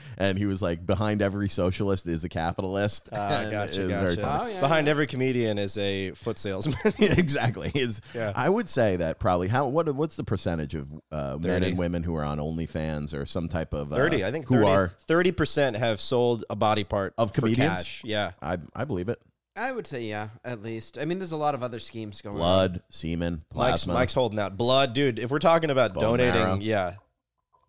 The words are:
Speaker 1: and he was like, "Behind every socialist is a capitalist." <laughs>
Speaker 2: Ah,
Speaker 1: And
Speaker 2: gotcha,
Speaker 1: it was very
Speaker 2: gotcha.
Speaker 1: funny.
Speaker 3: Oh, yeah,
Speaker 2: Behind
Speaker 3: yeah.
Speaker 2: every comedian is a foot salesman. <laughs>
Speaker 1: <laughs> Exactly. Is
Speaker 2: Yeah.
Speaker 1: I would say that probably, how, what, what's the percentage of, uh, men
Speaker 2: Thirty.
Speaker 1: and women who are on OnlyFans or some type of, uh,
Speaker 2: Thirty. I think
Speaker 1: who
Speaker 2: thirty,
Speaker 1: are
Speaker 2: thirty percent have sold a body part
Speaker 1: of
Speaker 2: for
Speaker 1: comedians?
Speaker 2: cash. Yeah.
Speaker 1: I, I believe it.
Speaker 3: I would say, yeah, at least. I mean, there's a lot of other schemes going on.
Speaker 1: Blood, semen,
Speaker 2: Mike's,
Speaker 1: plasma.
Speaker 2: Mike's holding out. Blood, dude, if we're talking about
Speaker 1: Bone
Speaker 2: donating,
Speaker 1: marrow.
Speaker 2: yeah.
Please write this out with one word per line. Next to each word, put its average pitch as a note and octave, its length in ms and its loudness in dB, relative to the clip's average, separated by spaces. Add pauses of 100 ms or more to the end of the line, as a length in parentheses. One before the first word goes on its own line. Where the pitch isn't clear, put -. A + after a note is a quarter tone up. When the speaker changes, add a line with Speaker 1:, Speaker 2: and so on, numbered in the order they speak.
(160)
Speaker 1:
and F#2+ 220 0
he G#2 80 0
was F#2+ 160 -2
like, F2 240 -2
"Behind G#2 340 2
every G2+ 280 0
socialist F#2 580 0
is E2 160 -2
a F2 60 -4
capitalist." F#2+ 840 -2
<laughs> - 20 -10
Speaker 2:
Ah, G2+ 280 0
Speaker 1:
And G#2+ 100 -4
Speaker 2:
gotcha, G2+ 320 -2
Speaker 1:
it F#2 40 0
was F#2+ 100 0
very F2+ 200 2
Speaker 2:
gotcha. - 60 -4
Speaker 1:
funny. E3 220 -2
Speaker 3:
Oh, A3+ 100 -6
yeah, F#2 60 -8
Speaker 2:
Behind D3+ 260 4
Speaker 3:
yeah. D3+ 60 4
Speaker 2:
every D3 160 2
comedian B2 500 0
is G2+ 200 -2
a G2 340 -2
foot - 260 -8
salesman. G#2+ 460 -2
<laughs> G#3+ 100 2
Speaker 1:
<laughs> - 60 -12
Exactly. C#3 760 2
Is A#2+ 260 -2 (140)
Speaker 2:
Yeah. A2+ 220 -2
Speaker 1:
I B2 120 2
would G3+ 200 0
say A2 280 4
that D#2+ 220 -2
probably, F2+ 300 2
how, B2+ 180 2
what, D#3 280 0
what's D3+ 220 -2
the C#3+ 80 -6
percentage E2 520 -2
of, C#2+ 120 -8 (220)
uh, C#2+ 220 -4
men D2+ 100 -6
Speaker 2:
Thirty. F2+ 280 0
Speaker 1:
and F2+ 80 0
women F2 260 -2
who E2+ 100 -2
are D2+ 100 -2
on D2 140 -4
OnlyFans D#2 720 -4
or C#2+ 140 -6
some D#2+ 220 -6
type D#2+ 260 -4
of, D2 180 -6
uh, D2 40 -4
Speaker 2:
Thirty. C3 280 2
I G2 60 -2
think D#3 160 -6
Speaker 1:
who C3 120 4
Speaker 2:
thirty, G#2+ 120 6
Speaker 1:
are F#2+ 220 4 (140)
Speaker 2:
thirty F3 260 4
percent C#3+ 440 2
have A2+ 240 0
sold A#2+ 480 2
a - 80 -6
body G#2+ 280 4
part G2 340 -2
Speaker 1:
of A2+ 160 0
Speaker 2:
for - 80 2
Speaker 1:
comedians? A2 360 2
Speaker 2:
cash. - 260 -10
Yeah. G#2 260 -2 (100)
Speaker 1:
I, F2 180 -4 (160)
I B2 100 -4
believe G2 240 -2
it. A#2 120 -4 (360)
Speaker 3:
I B3 160 -4
would A3+ 140 -8
say, B2 180 -8
yeah, G#2+ 240 -6 (160)
at A#2+ 180 -8
least. A2+ 360 -10
I D3 80 -4
mean, F3 120 -2
there's F3+ 140 -8
a D#3+ 40 -4
lot D3 180 0
of A#2+ 80 -6
other A#2+ 160 -6
schemes G#2+ 420 -10
going G2+ 160 -10
on. G2 40 -2
Speaker 1:
Blood, F#2 500 4
semen, E2+ 520 -2 (120)
Speaker 2:
Mike's, - 320 2
Speaker 1:
plasma. F2 80 0
Speaker 2:
Mike's B2 180 2
holding A2+ 260 0
out. G2 200 -2
Blood, B2+ 340 4
dude, B2+ 260 2
if A#2+ 120 -4
we're D3 80 0
talking E3 320 4
about B2 240 4
Speaker 1:
Bone - 80 -2
Speaker 2:
donating, B2 320 4
Speaker 1:
marrow. F#2 260 2
Speaker 2:
yeah. G2+ 340 0 (760)